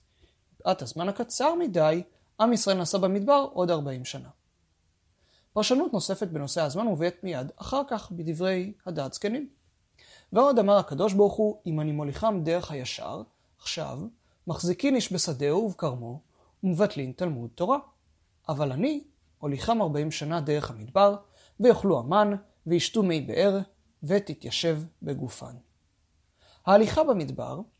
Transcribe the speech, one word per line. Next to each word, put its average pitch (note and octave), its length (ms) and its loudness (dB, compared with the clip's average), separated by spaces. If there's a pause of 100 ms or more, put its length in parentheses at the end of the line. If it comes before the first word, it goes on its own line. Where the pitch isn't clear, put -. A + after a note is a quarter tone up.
(600)
מפאת F#3 220 0
הזמן D#3+ 280 -4
הקצר B3 460 -2
מדי, F3 480 2 (360)
עם A#3 140 6
ישראל G3 240 2
נסע F3+ 200 -2
במדבר G3+ 560 2
עוד F3+ 180 0
ארבעים C#3 340 -4
שנה. - 240 -12 (1200)
פרשנות B3+ 400 2
נוספת F#3 340 -2
בנושא D#3 340 -4
הזמן D#3 240 -2
מובאת F3 380 -2
מיד D3+ 320 -6
אחר - 320 -4
כך A3+ 240 -6
בדברי F3+ 600 -2 (120)
הדעת D3+ 280 -6
זקנים. B3+ 360 -4 (840)
ועוד B3 260 6
אמר G3+ 180 6
הקדוש F#3 360 2
ברוך G3+ 200 6
הוא, G#3+ 320 0
"אם D#3 140 -2
אני D3+ 120 -2
מוליכם D3+ 520 -2
דרך E3 280 0
הישר, C3 500 -8 (380)
עכשיו, C#3 400 -8 (480)
מחזיקין F3+ 480 0
איש A3 180 -2
בשדהו D3 460 0
ובכרמו, C3+ 600 -6 (420)
ומבטלין E3 480 0
תלמוד B2 440 -6
תורה. A3+ 220 0 (720)
אבל D3 220 -2
אני, C4 320 -2 (340)
הוליכם D3+ 440 -2
ארבעים D#3 300 -2
שנה D#3 300 -4
דרך D3 300 -2
המדבר, D#3 440 2 (440)
ויאכלו G3 400 6
המן, G3+ 360 2 (320)
וישתו F3 360 2
מי E3 180 2
באר, F#3+ 380 2 (440)
ותתיישב D#3+ 800 -2 (200)
בגופן." B2 540 -8 (1120)
ההליכה G#3 380 6
במדבר C3+ 580 -2 (180)